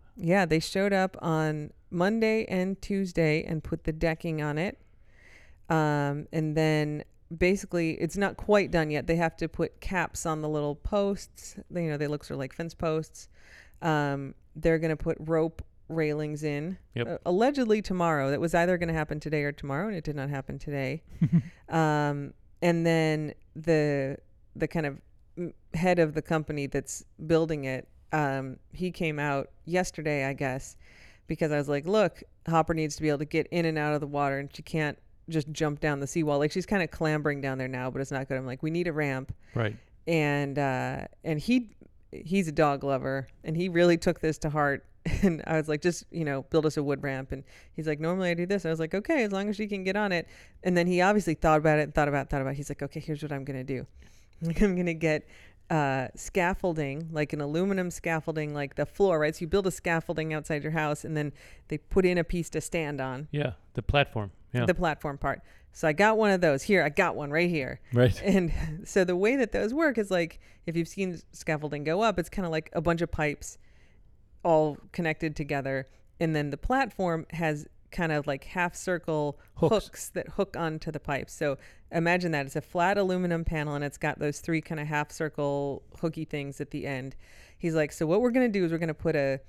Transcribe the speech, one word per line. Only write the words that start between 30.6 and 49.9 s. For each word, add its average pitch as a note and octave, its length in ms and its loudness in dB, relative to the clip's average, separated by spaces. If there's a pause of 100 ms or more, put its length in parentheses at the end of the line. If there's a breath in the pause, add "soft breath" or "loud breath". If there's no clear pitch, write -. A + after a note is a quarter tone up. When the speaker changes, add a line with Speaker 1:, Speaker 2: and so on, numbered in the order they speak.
Speaker 1:
because D#3+ 260 0
I D3 40 2
was C#3+ 120 -2
like, C#3+ 180 0
"Look, G3+ 360 2 (220)
Hopper E3 280 4
needs D#3 240 -2
to - 40 -8
be D#3 60 2
able D3 120 2
to D3+ 60 -4
get D#3 260 0
in E3+ 120 0
and D#3+ 140 0
out D3+ 160 0
of D3 80 0
the D3 60 -6
water, C#3+ 300 -2
and C#3 160 -8
she D#3 100 -16
can't D3+ 340 -2 (320)
just D#3+ 240 -2
jump D3 260 -2
down C#3+ 220 0
the C#3 60 -4
seawall." D3 320 0
Like, D3 120 2
she's F3+ 140 -4
kinda F#3+ 220 0
clambering D3+ 520 0
down C3+ 180 -4
there C3 120 -4
now, C3 200 -4
but B2+ 120 -6
it's C#3 100 -6
not C3+ 160 -4
good. C3 100 -2
I'm C3 80 -6
like, C3 160 -8
"We D#3 80 -2
need E3+ 200 -2
a D#3 40 -4
ramp." C#3 400 -2 (220 soft breath)
Speaker 2:
Right. A2 220 -2 (300 loud breath)
Speaker 1:
And, C#3+ 520 0
uh, C3 460 -2 (180)
and D3+ 160 0
he, A#3+ 300 2 (420)
he's E3+ 380 -2
a - 20 -6
dog C#3+ 320 2
lover, C3+ 460 -2 (160)
and D#3+ 100 -4
he F3+ 140 -2
really E3+ 280 6
took E3+ 220 0
this D#3 200 -2
to D#3 100 -2
heart. C#3+ 360 0 (180)
<laughs> - 200 0
And E3+ 240 2
I D#3+ 100 2
was D#3 100 0
like, D3+ 140 -2
"Just, F3 300 0
you E3 120 -4
know, C#3 200 -2
build D#3 240 2
us D3 100 0
a D3+ 60 0
wood C#3 180 -2
ramp." C3+ 300 -4
And C3+ 120 -8 (300 loud breath)
he's D#3 140 -6
like, D3+ 120 -2
"Normally F3+ 300 0
I F3 60 2
do F3 100 -2
this." F#3 220 -2
I - 20 0
was D#3+ 100 0
like, D#3+ 140 -2
"Okay, B3+ 300 2
as G#3 80 0
long G3 180 -2
as G#3+ 60 -2
she G#3+ 100 -4
can G3+ 180 -6
get F#3+ 120 -2